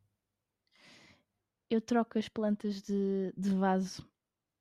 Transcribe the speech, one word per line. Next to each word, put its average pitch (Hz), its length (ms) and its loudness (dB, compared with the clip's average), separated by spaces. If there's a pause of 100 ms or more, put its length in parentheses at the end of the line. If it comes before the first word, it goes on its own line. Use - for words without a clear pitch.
(1700)
Eu 220 120 2
troco 233 360 0
as 214 120 -2
plantas 208 520 -2
de, 196 560 -2
de 190 180 -2
vaso. 190 520 0 (540)